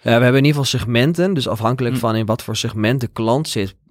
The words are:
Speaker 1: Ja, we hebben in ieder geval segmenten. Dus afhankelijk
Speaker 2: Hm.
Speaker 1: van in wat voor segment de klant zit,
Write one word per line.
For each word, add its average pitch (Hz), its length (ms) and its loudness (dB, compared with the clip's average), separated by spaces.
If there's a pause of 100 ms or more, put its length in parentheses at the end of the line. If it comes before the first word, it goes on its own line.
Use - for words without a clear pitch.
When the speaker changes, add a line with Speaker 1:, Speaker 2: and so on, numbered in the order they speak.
Speaker 1:
Ja, 117 160 2
we 120 60 4
hebben 123 40 4
in 127 80 4 (100)
ieder 147 180 2
geval 127 160 -2
segmenten. 143 540 0
Dus 139 140 -2
afhankelijk 120 480 -2
Speaker 2:
Hm. 127 40 -4
Speaker 1:
van 113 160 0
in 110 100 0
wat 107 180 -2
voor 113 120 -6
segment 113 460 -2
de 120 60 -2
klant 117 420 -2
zit, 98 260 -4 (160)